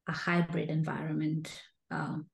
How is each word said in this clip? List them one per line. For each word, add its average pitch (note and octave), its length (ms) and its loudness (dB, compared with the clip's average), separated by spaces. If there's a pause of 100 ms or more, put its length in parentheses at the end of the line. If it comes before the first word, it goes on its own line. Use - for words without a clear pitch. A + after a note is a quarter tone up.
a E3+ 40 0
hybrid E3+ 580 2
environment, D#3 880 0 (300)
um, D#3 440 -4